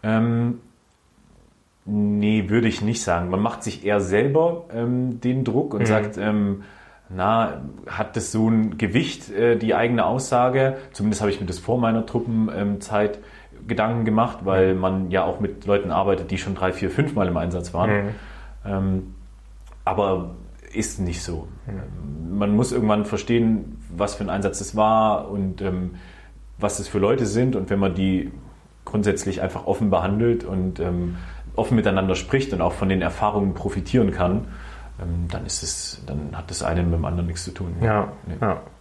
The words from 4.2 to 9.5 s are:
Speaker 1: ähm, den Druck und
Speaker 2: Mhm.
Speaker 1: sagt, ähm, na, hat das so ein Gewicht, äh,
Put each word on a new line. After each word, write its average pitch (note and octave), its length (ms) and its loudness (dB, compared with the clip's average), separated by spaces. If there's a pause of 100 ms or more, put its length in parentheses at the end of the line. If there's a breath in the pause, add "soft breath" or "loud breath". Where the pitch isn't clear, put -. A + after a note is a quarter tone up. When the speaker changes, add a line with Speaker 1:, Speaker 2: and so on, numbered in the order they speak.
Speaker 1:
ähm, B2 460 0
den B2+ 240 0
Druck A#2+ 300 0
und G2+ 80 0
Speaker 2:
Mhm. F#2+ 60 4
Speaker 1:
sagt, G#2+ 300 2
ähm, G2+ 460 2 (460 loud breath)
na, F#2 520 0 (260)
hat - 280 -6
das - 160 -4
so A2 160 4
ein A2 300 2
Gewicht, A2 540 0
äh, A#2 260 4